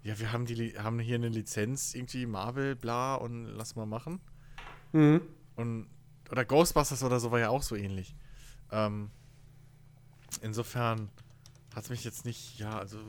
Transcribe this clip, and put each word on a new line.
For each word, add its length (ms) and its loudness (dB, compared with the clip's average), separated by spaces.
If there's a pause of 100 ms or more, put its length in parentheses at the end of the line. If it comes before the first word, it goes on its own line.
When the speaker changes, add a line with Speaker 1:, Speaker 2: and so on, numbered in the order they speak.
Speaker 1:
ja, 160 -4
wir 140 -2
haben 140 0
die 80 -4
Li-, 240 -4
haben 200 -2
hier 160 0
eine 140 2
Lizenz, 640 -2
irgendwie 320 -4
Marvel, 480 -2
bla, 400 0
und 320 -4
lass 300 -8
mal 100 -4
machen. 340 -6 (720)
Speaker 2:
Mhm. 280 10 (340)
Speaker 1:
Und, 320 -4 (440)
oder 140 2
Ghostbusters 600 6
oder 160 4
so 100 0
war 80 4
ja 120 4
auch 120 2
so 140 -4
ähnlich. 400 -4 (560)
Ähm, 380 0 (1300)
insofern 680 -2 (680)
hat's 140 -10
mich 120 -6
jetzt 220 -10
nicht, 340 -8
ja, 200 -6
also 200 -8 (100)